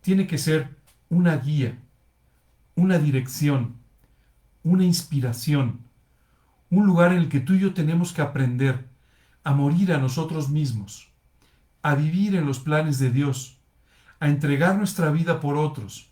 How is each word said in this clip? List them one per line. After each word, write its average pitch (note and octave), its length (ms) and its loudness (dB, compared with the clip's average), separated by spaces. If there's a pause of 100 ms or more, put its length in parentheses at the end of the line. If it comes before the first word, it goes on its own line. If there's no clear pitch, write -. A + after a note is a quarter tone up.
tiene F#3+ 260 2
que D3+ 100 -4
ser D#3 400 -2 (320)
una E3+ 280 2
guía, C3 420 -2 (960)
una F3+ 240 4
dirección, C3+ 760 0 (840)
una F#3 200 4
inspiración, C#3 960 -2 (880)
un G3 160 4
lugar F3 280 6
en F3+ 60 2
el D3+ 100 0
que C#3 100 0
tú F#3 140 0
y F#3+ 60 4
yo F#3+ 140 0
tenemos E3+ 400 0
que - 80 -4
aprender C3 640 -2 (560)
a C#3+ 100 0
morir D#3+ 400 2
a D3+ 40 2
nosotros D3 520 -4
mismos, B2 600 -4 (720)
a D3 140 0
vivir F3+ 400 0
en E3 100 0
los C3 140 -4
planes D3+ 400 -2
de C3 120 0
Dios, C3+ 480 -4 (600)
a D3 100 0
entregar D3 480 2
nuestra F3+ 340 -2
vida D#3+ 280 0
por C#3+ 180 -2
otros. D3 540 -6